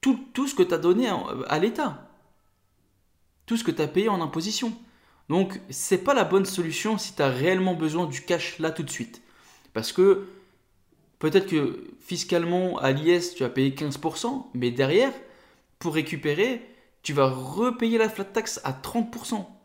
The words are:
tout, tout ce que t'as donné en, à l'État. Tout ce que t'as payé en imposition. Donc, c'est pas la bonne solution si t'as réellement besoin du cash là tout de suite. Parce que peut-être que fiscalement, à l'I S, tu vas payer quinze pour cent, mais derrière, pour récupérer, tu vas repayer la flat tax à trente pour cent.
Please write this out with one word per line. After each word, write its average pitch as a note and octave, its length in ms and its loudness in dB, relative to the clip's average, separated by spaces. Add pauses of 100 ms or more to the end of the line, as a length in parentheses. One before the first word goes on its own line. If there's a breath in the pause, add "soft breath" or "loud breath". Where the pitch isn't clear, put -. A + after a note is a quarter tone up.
tout, C4 200 0 (120)
tout C4+ 140 -2
ce - 80 -6
que F#3 80 4
t'as F3 160 2
donné F#3 320 4
en, A#2 160 -4 (180)
à - 140 0
l'État. A3+ 500 -2 (1400)
Tout A#3 100 -2
ce A3+ 80 -2
que E3 60 0
t'as D3+ 180 0
payé G3+ 200 2
en F#3+ 120 0
imposition. F#3+ 520 -4 (560 loud breath)
Donc, F#3 320 0 (100)
c'est F#3 340 -2
pas C#4 100 4
la A3 100 4
bonne F#3 200 4
solution F#3 540 -2
si - 160 -8
t'as C#3 160 2
réellement F3+ 440 2
besoin D#3+ 320 0
du C#3 140 -8
cash - 380 -4
là D#3+ 120 0
tout D#3+ 120 -6
de C#3 80 -6
suite. - 320 -10 (500 soft breath)
Parce A2+ 200 -4
que F#3+ 360 6 (920 loud breath)
peut-être E3+ 280 2
que D3 380 -2 (140)
fiscalement, F3 800 -2
à C3+ 140 2
l'I D3+ 180 2
S, F3 240 2
tu - 80 -4
vas B2+ 60 0
payer C3+ 260 0
quinze C#3 220 -6
pour D#3+ 220 -4
cent, C4 360 -6
mais B2 160 0
derrière, D3+ 420 2 (680 loud breath)
pour D#3+ 140 -4
récupérer, D#3+ 680 0 (380 loud breath)
tu D3+ 100 -6
vas C3+ 160 6
repayer A3+ 680 0
la A3 100 4
flat G3 160 -6
tax - 380 -4
à - 100 -2
trente - 380 -4
pour - 160 -12
cent. - 380 -8